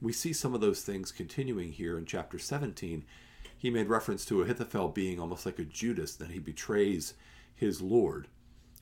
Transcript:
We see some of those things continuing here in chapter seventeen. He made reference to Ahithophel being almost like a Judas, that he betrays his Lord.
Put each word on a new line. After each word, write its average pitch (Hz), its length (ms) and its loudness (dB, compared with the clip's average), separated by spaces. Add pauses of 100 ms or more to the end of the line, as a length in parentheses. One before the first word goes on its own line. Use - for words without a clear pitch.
We 113 100 2
see 165 220 0
some 127 220 0
of 107 60 2
those 104 200 4
things 95 300 -4
continuing 95 600 -4
here 85 260 -2
in 82 80 -6
chapter - 340 -6
seventeen. 98 680 -4 (500)
He 123 140 0
made 110 200 2
reference 110 360 2
to 98 160 4
Ahithophel 107 480 0
being 92 300 -2
almost 85 260 -6
like 92 140 -4
a 82 60 -4
Judas, 87 500 -2
that - 160 -10
he 87 80 -6
betrays 101 760 2 (400)
his 95 260 0
Lord. 92 480 4 (540)